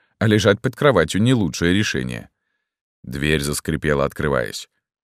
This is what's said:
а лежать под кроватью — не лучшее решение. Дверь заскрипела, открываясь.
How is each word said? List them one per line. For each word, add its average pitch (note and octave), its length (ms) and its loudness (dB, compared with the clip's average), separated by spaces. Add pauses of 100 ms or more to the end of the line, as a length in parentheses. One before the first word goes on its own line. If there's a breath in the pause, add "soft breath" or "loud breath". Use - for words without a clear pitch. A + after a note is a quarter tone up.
(180)
а G#2+ 80 0
лежать G#2 340 4
под B2+ 160 -6
кроватью — G2+ 460 2
не B2+ 100 4
лучшее F2 400 0
решение. B1+ 560 -4 (760)
Дверь C#2+ 380 -2
заскрипела, D2 640 -2
открываясь. C2+ 640 -4 (360)